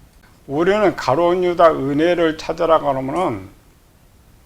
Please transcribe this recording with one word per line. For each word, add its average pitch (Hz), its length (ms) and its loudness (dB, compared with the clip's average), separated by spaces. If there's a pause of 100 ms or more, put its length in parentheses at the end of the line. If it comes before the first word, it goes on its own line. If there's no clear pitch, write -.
(480)
우리는 175 480 0
가룟 175 480 0
유다 175 280 4
은혜를 156 640 0
찾으라 160 400 0
그러면은, 135 720 -4 (960)